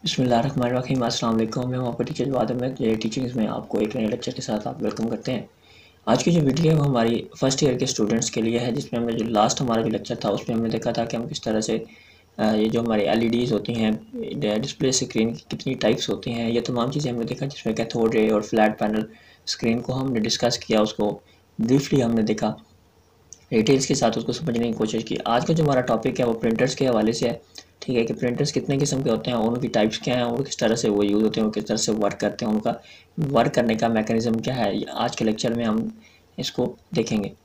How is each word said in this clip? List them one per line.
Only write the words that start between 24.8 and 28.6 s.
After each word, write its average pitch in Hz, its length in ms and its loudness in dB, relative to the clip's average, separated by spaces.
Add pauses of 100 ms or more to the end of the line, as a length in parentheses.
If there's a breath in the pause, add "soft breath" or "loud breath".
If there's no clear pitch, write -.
की। 113 140 -4
आज 120 280 0
का 165 100 2
जो 160 100 2
हमारा 139 160 4
topic 123 400 0
है 123 60 4
वो 117 60 2
प्रिंटर्स 117 420 0
के 139 120 0
हवाले 113 260 4
से 123 160 0
है, 117 140 -4 (400 loud breath)
ठीक 131 140 -2
है, 117 80 4
कि 117 100 -2
printers 127 380 -2
कितने 139 260 0